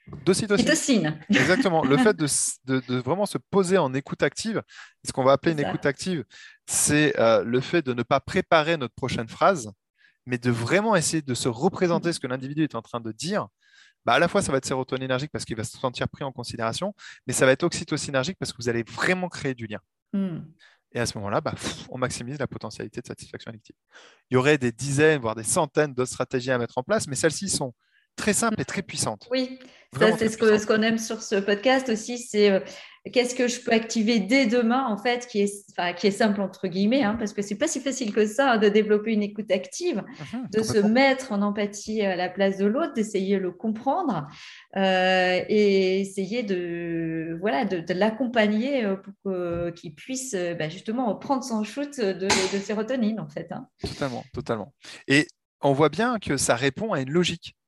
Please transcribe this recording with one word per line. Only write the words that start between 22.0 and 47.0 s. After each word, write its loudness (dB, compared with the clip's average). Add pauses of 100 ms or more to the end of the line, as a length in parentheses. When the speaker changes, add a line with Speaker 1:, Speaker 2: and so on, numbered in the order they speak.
Speaker 1:
la -4
potentialité -10
de -12
satisfaction -14
addictive. -18 (560)
Il 4
y 6
aurait 6
des 0
dizaines, 4
voire -2
des -8
centaines 0
d'autres -2
stratégies -2
à 2
mettre -4
en -2
place, -2
mais -6
celles-ci -2
sont -4 (420)
très 0
simples 0
et -2
très -8
puissantes. -6
Speaker 2:
Oui, -4 (320)
ça, -4
Speaker 1:
Vraiment 4
Speaker 2:
c'est 0
Speaker 1:
très 0
Speaker 2:
ce -12
que, 0
Speaker 1:
puissantes. 6
Speaker 2:
ce -8
qu'on 2
aime 2
sur -6
ce -4
podcast 2
aussi, -4
c'est, 4
euh, 4 (500)
qu'est-ce 2
que 2
je -4
peux 0
activer 2
dès 4
demain, 2
en 0
fait, -2
qui -2
est, -2
enfin, -2
qui 0
est 4
simple, 2
entre -4
guillemets, 2
hein, 0
parce -4
que -4
c'est -4
pas 0
si -4
facile -4
que 4
ça, 2
hein, 4
de 6
développer 4
une 2
écoute -4
active, -2 (320)
Speaker 1:
Mhm, -8
Speaker 2:
de 0
se 0
Speaker 1:
complètement. 4
Speaker 2:
mettre 2
en 0
empathie -2
à 0
la -2
place 2
de 2
l'autre, 0
d'essayer 0
de 0
le -2
comprendre, -2 (500)
euh, 4
et 4
essayer -4
de, -4